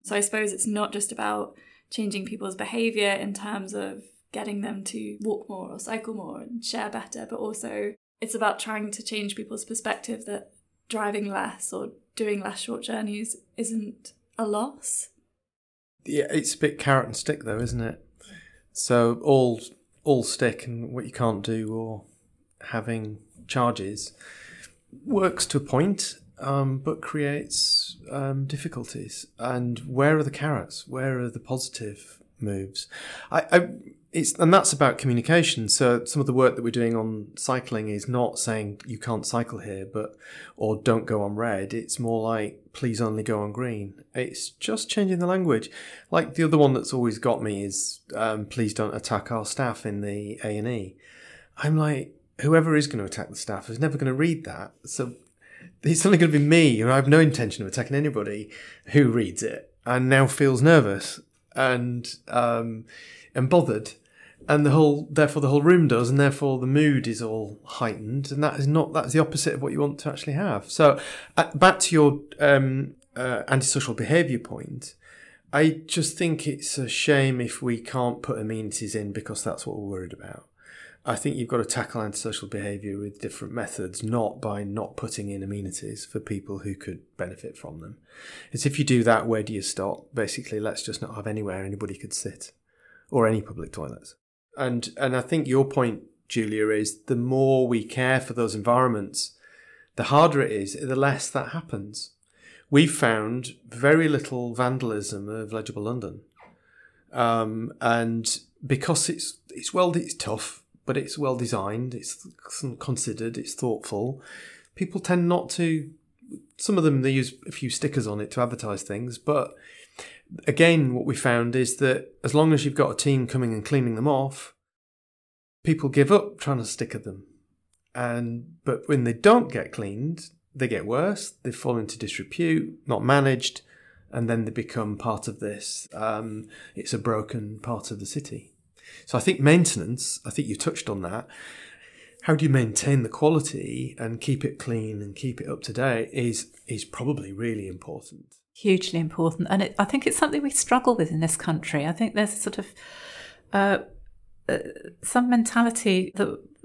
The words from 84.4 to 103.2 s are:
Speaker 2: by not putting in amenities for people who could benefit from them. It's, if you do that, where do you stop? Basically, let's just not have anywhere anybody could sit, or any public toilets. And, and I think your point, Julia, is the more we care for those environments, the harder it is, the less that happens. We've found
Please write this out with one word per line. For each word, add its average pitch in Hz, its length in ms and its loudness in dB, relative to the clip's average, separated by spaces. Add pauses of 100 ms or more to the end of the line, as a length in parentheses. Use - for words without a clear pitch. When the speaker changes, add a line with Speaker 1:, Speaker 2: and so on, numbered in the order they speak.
Speaker 2:
by 104 240 -6
not 101 320 -8
putting 101 340 -8
in 98 120 -8
amenities 101 640 -8
for - 160 -8
people 98 380 -8
who 98 160 -8
could 90 260 -12 (160)
benefit - 400 -10
from - 240 -16
them. - 160 -18 (560)
It's, - 140 -4
if 143 120 0
you 147 60 2
do 123 200 4
that, 110 220 4
where 110 180 0
do 110 80 -8
you 101 100 -6
stop? - 520 -6
Basically, 107 460 -4
let's 107 220 -6
just - 200 -8
not - 140 -12
have 104 100 -10
anywhere 101 380 -6
anybody 101 320 -8
could - 160 -12
sit, - 400 -10 (580)
or 120 160 4
any 110 140 2
public 98 320 -12
toilets. - 420 -12 (440)
And, 123 380 -2
and 135 180 -2
I 127 60 0
think 151 260 -2
your 135 200 4
point, 123 380 0 (240)
Julia, 107 420 0
is 107 320 0
the - 120 -2
more 131 540 4
we 117 160 0
care 127 360 0
for 123 120 -10
those 113 220 0
environments, 113 760 0 (640)
the 104 80 -2
harder 147 360 6
it 120 100 0
is, 98 240 -4
the 131 220 -4
less 139 320 0
that 131 220 -4
happens. 104 640 -10 (580)
We've 147 200 8
found 117 600 0 (180)